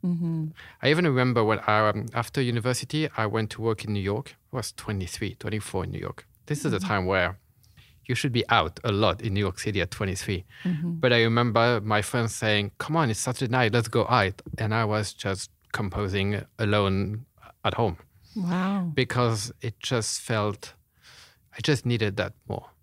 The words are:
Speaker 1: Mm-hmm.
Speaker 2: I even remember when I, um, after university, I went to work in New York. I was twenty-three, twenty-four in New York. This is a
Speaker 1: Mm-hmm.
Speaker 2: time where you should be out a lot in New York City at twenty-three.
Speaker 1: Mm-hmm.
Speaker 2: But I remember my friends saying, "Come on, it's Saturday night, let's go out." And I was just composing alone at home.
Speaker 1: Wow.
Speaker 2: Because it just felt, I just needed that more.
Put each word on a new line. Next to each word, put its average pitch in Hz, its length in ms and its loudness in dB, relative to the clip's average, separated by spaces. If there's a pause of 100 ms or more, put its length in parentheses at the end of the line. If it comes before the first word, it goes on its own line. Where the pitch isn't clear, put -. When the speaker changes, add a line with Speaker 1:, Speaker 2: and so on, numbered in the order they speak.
Speaker 1:
Mm-hmm. 165 440 0 (340)
Speaker 2:
I 127 80 2
even 165 160 4
remember 127 380 4
when 107 240 4
I, 107 220 4
um, 107 240 -2
after 117 280 -2
university, 127 720 -2
I 110 120 0
went 110 240 -2
to - 100 -10
work 113 240 -2
in 104 80 -2
New 101 80 -2
York. 101 340 -4 (160)
I - 60 -10
was 123 140 -6
twenty-three, 98 640 -6
twenty-four 101 480 -6
in 90 80 -6
New 90 80 -8
York. - 260 -10 (220)
This 147 180 -4
is 156 80 0
a 104 40 0
Speaker 1:
Mm-hmm. 92 100 -4
Speaker 2:
time 98 180 0
where 92 320 2 (680)
you 127 100 -2
should 131 180 -2
be 117 160 2
out 85 340 4
a 117 80 0
lot 101 300 2
in 113 140 -2
New 104 40 2
York 95 200 0
City 101 200 -2
at - 120 0
twenty-three. 92 520 -4 (220)
Speaker 1:
Mm-hmm. 170 340 -2
Speaker 2:
But 127 140 4
I 117 80 6
remember 117 600 4
my 107 200 2
friends 113 340 -2
saying, 104 440 0
"Come 156 180 -2
on, 151 140 4
it's 107 80 -2
Saturday 127 320 -2
night, 120 220 4
let's 117 140 2
go 113 220 0
out." 104 320 2 (160)
And 107 160 -2
I 113 120 0
was 107 280 -2
just - 380 -6 (200)
composing 101 680 -2 (160)
alone 104 680 0 (380)
at 107 120 2
home. 104 220 0 (380)
Speaker 1:
Wow. 185 580 0
Speaker 2:
Because 120 680 0
it 117 180 -8
just - 400 -2
felt, 107 540 -4 (840)
I - 60 -16
just 143 240 0
needed 107 320 0
that - 160 -2 (140)
more. 101 180 -8 (180)